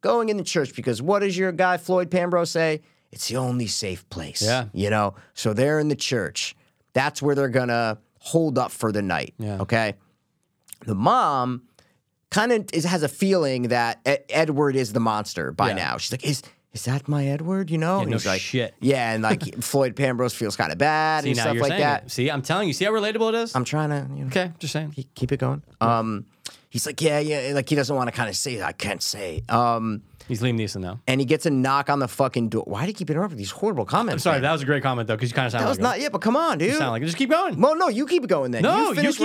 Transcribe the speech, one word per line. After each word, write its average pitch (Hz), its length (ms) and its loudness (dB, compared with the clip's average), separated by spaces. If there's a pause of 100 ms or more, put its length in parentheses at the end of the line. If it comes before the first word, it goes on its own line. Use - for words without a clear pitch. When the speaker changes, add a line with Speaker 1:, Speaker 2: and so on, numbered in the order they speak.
Speaker 1:
going 226 280 2
in 208 80 -2
the 180 60 -4
church 147 320 -2
because 117 260 -2
what 196 180 2
does 196 180 0
your 185 140 0
guy 180 260 2
Floyd 180 340 0
Pambrose 175 400 2
say? 160 300 0 (300)
"It's - 160 -8
the 117 100 -4
only 123 300 -2
safe 95 420 -6
place." 76 320 -8
Speaker 2:
Yeah. 120 320 2
Speaker 1:
You 101 160 0
know? 104 260 2 (180)
So 110 200 -2
they're 143 260 2
in 151 80 0
the 143 80 0
church. - 600 -4 (380)
That's 139 280 0
where 143 140 2
they're 139 140 2
gonna 117 480 2 (220)
hold 156 380 0
up 117 140 0
for 110 200 0
the 104 100 2
night. 85 360 -2
Speaker 2:
Yeah. 104 240 -4
Speaker 1:
Okay? 110 340 2 (920)
The 107 100 -2
mom 131 680 2 (680)
kinda 220 420 2
is, 160 100 0
has 175 200 2
a 151 40 2
feeling 151 640 2
that 117 380 2
E-, 139 100 4 (120)
Edward 147 460 2
is 123 180 0
the 120 60 2
monster 104 520 0
by 98 180 2
Speaker 2:
Yeah. 101 60 0
Speaker 1:
now. 71 220 -2
She's - 140 -6
like, 127 140 -6
"Is, - 160 0 (320)
is - 120 -8
that 131 220 -2
my 147 200 0
Edward?" 165 440 -2
You 165 60 0
know? 170 200 2
Speaker 2:
Yeah, 196 60 2
Speaker 1:
And - 80 -2
Speaker 2:
no 113 60 0
Speaker 1:
he's - 80 -4
like, 95 160 0
Speaker 2:
shit. 120 400 -2
Speaker 1:
Yeah, 123 320 2
and, 110 100 0
like, 110 180 2 (140)
<laughs> - 80 -6
Floyd 131 320 2
Pambrose 127 380 0
feels 107 220 -4
kinda 78 200 0
bad 156 480 2
Speaker 2:
See, 139 60 -2
Speaker 1:
and 120 80 0
Speaker 2:
now 117 60 0
Speaker 1:
stuff 117 120 2
Speaker 2:
you're 117 80 2
Speaker 1:
like 139 80 2
Speaker 2:
saying 180 100 0
Speaker 1:
that. 147 240 2
Speaker 2:
it. - 60 -16
See, 127 180 0
I'm 143 120 -2
telling 185 260 0
you. 156 60 0
See 190 120 0
how 214 60 2
relatable 220 380 0
it 220 60 0
is? 233 200 -2
Speaker 1:
I'm 127 100 2
trying 151 240 0
to, 139 260 -2
you 139 80 -8
know, 135 40 -6
Speaker 2:
Okay, 180 320 -2
just 147 140 -6
saying. 151 180 -4
Speaker 1:
keep, - 240 -12
keep - 160 -4
it 139 60 0
going. 135 240 -2 (200)
Um, 113 440 2 (440)
he's - 160 -4
like, - 160 -6
"Yeah, 151 180 4
yeah," 147 340 -2
like, 139 160 -2
he 156 60 2
doesn't 139 200 2
wanna 123 160 0
kinda 113 220 -4
say, 120 280 -4
"I 80 120 -4
can't 98 300 -4
say." 92 460 -6
Um, 113 520 2 (260)
Speaker 2:
He's 113 140 -4
Liam 123 160 0
Neeson, 104 240 -4
though. 92 240 -8
Speaker 1:
and 131 140 0
he 139 60 0
gets 151 200 0
a 165 40 2
knock 135 400 2
on 143 100 2
the 127 80 0
fucking 123 400 0
door. 113 180 -2
Why 101 180 -4
do 180 40 -2
you 214 60 -4
keep 180 160 -8
interrupting 160 280 -4
these 98 140 -8
horrible 190 320 -2
comments, 180 420 -2
Speaker 2:
I'm 175 60 4
sorry, 147 60 2
Speaker 1:
man? 127 60 0
Speaker 2:
that 147 100 2
was 147 80 -2
a 139 40 -6
great 139 160 2
comment, 120 280 -2
though, 110 80 0
'cause 120 120 -2
you 120 60 -8
kinda 127 160 0
sound 117 140 0
Speaker 1:
That - 40 2
was 247 80 0
Speaker 2:
like 220 180 2
him. 202 40 -4
Speaker 1:
not, - 20 -4
yeah, 294 80 -2
but - 120 -2
come 226 160 2
on, 294 240 2
Speaker 2:
You 175 80 2
Speaker 1:
dude. 294 80 2
Speaker 2:
sound 131 140 0
like 113 100 -2
him. 156 80 -2
Just 170 80 -4
keep 262 120 0
going. 330 300 2
Speaker 1:
Well, 285 160 6
no, 349 140 4
you 247 180 0
keep 339 180 0
going, 139 260 0
then. 120 120 0
Speaker 2:
No, 330 140 4
Speaker 1:
You 440 120 2
Speaker 2:
you 214 60 -2
Speaker 1:
finish 294 220 0
Speaker 2:
keep - 80 -8